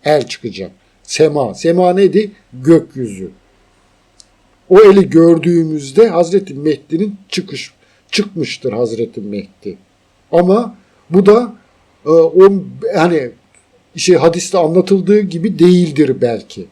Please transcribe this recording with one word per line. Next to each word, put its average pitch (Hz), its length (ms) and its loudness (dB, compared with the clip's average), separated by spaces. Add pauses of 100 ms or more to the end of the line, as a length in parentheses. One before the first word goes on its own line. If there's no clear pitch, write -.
El 143 220 0
çıkacak. 92 440 -14 (320)
Sema. 147 520 -2
Sema 180 380 0
neydi? 196 380 0 (220)
Gökyüzü. 127 760 -2 (1400)
O 190 100 8
eli 196 300 6
gördüğümüzde 165 960 2
Hazreti 175 460 -2
Mehdi'nin 160 640 -6 (120)
çıkış, - 440 -10 (380)
çıkmıştır 170 640 -6
Hazreti 113 480 -6
Mehdi. 101 580 -14 (540)
Ama 190 440 0 (340)
bu 190 160 2
da, 220 280 2 (520)
e, 151 40 -2
o, 165 420 4 (420)
hani 160 360 -2 (680)
şey, 175 200 2
hadiste 170 420 0
anlatıldığı 185 640 0
gibi 175 380 -6
değildir 156 640 2
belki. 107 520 -8